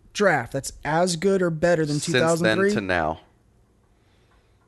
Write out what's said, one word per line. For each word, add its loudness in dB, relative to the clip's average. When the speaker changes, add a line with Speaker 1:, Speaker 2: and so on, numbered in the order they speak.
Speaker 1:
draft 0
that's -6
as 0
good 0
or 0
better 0
than -2
Speaker 2:
Since -4
then 2
Speaker 1:
two 2
thousand 2
three. 2
Speaker 2:
to -2
now. -2